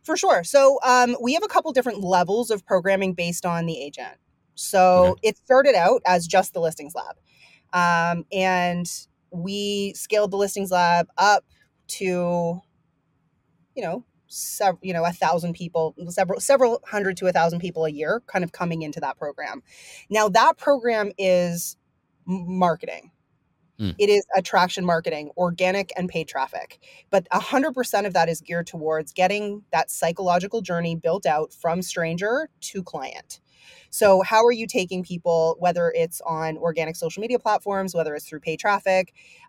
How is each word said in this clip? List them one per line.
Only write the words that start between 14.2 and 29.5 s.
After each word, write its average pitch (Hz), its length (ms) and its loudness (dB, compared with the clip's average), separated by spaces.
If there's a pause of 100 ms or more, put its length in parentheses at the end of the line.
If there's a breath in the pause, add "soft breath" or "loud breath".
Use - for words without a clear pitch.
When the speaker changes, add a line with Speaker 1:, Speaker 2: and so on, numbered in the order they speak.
Speaker 1:
sev-, - 540 -2
you 185 120 -6
know, 165 120 0
a 175 60 0
thousand 170 420 0
people, 165 420 -4 (140)
several, 190 300 -2
several 247 460 4
hundred 196 320 -2
to 185 100 -2
a 180 40 4
thousand 170 280 2
people 170 260 -4
a 160 40 -2
year 156 380 -4
kind 185 160 -2
of 165 80 -6
coming 170 300 -6
into 151 180 -10
that 139 180 -6
program. 143 460 -10 (460 loud breath)
Now 214 200 2
that 247 280 6
program 226 600 2
is 180 600 0 (500)
m-, 185 320 -4
marketing. - 520 -2 (680)
Speaker 2:
Mm. 98 200 -4
Speaker 1:
It 202 100 4
is 202 160 2 (100)
attraction 185 500 0
marketing, 160 520 -2
organic 180 580 -2
and 180 140 -6
paid 160 180 -6
traffic, - 520 -8 (320 loud breath)
but 190 200 0
a 190 80 0
hundred 285 340 0
percent 208 340 -2
of 175 60 -6
that 165 140 2
is 165 140 -4
geared 170 240 -6
towards 160 480 -4
getting 202 580 0